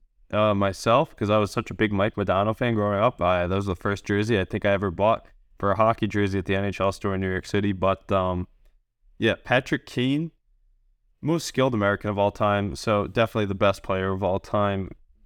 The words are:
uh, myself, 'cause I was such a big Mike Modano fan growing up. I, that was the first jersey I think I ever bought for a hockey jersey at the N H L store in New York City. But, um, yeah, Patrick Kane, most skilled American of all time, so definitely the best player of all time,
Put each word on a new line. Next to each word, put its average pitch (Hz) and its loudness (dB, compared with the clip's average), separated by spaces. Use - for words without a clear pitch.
uh, 107 2
myself, 107 0
'cause 107 -2
I 107 4
was 104 0
such - -6
a - -12
big 107 0
Mike 101 0
Modano 101 0
fan 120 0
growing 104 0
up. 123 0
I, 90 2
that 92 0
was 98 -2
the 95 -2
first 101 -4
jersey 104 0
I 95 0
think 101 -4
I 104 2
ever 98 0
bought 101 0
for 101 0
a 95 -2
hockey 110 2
jersey 101 0
at 90 -2
the 98 -2
N 98 -2
H 98 -4
L 95 2
store 98 -4
in 95 -2
New 95 -2
York 92 -4
City. 101 0
But, 95 -2
um, 92 0
yeah, 113 2
Patrick 131 -2
Kane, 143 -2
most 156 -2
skilled 131 0
American 101 0
of 101 -4
all 101 2
time, 101 -2
so 104 0
definitely 110 0
the 101 -4
best 101 2
player 95 -2
of 95 -4
all 95 0
time, 101 -2